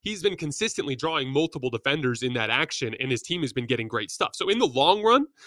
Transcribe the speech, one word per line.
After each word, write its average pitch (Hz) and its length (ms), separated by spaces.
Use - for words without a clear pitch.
he's 202 220
been 196 120
consistently 147 600
drawing 151 340
multiple 139 400
defenders 131 540
in 123 100
that 110 160
action, 123 500
and 131 120
his 117 100
team 170 200
has 131 120
been 120 140
getting 117 200
great 110 220
stuff. - 240
So 180 160
in 214 80
the 247 80
long 160 380
run, 254 240